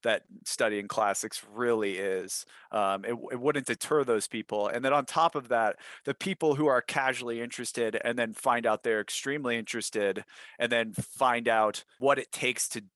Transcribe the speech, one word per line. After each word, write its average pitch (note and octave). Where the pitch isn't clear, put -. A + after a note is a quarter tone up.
that A2
studying G#2
classics G#2+
really A2
is. F#2+
Um, G2
it, A#2
it B2+
wouldn't C#3
deter C#3
those A2+
people. G#2+
And A#2+
then C3+
on C#3+
top E3
of B2+
that, A2+
the C#3
people E3
who D3+
are B2+
casually B2
interested A#2
and A#2+
then A2+
find A#2
out G#2+
they're A2
extremely C3+
interested G2+
and A#2+
then A2+
find A#2+
out A2
what C#3
it B2+
takes -
to A2